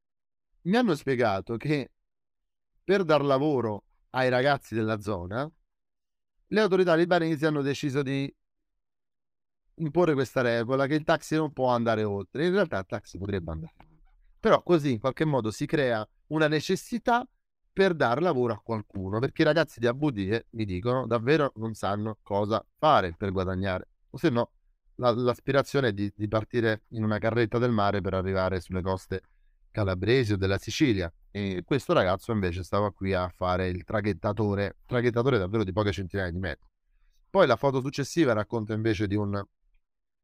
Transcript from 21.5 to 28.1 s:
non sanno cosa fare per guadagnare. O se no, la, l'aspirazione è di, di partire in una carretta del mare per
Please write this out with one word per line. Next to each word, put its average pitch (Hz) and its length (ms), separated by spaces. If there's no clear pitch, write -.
non 110 180
sanno 104 480
cosa 101 420
fare 110 380
per 101 160
guadagnare. 92 580
O - 80
se 165 120
no, 120 220
la, 123 160
l'aspirazione 127 800
è 104 40
di, 101 200
di 107 140
partire 110 600
in 113 140
una 107 160
carretta 110 380
del 123 140
mare 101 300
per 92 140